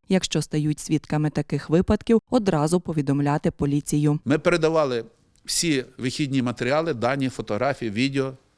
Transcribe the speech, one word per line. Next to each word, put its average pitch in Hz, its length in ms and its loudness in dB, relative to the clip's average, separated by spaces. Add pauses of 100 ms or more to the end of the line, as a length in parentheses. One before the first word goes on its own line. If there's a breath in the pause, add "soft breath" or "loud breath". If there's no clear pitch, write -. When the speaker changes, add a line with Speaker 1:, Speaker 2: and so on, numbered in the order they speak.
Speaker 1:
Якщо 180 340 0
стають 151 360 -2
свідками 151 520 -2
таких - 400 -4
випадків, 214 500 2 (100)
одразу 180 500 2
повідомляти 143 680 0
поліцію. 147 720 0
Speaker 2:
Ми 147 140 2
передавали 156 680 2 (400)
всі 147 400 0 (140)
вихідні 131 440 -2
матеріали, 131 520 -2
дані, 131 340 0
фотографії, 120 640 -4
відео, 135 420 -2 (260)